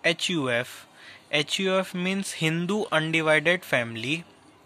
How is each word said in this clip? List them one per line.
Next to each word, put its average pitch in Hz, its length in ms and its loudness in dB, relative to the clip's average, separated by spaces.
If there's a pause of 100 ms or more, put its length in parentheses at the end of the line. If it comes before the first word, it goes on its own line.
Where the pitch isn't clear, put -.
H 165 240 0
U 147 200 0
F. - 380 -4 (420)
H 151 300 0
U 190 180 2
F 185 160 -2
means 190 380 -2 (100)
Hindu 170 480 0
Undivided 160 760 2
Family. 120 580 -2 (420)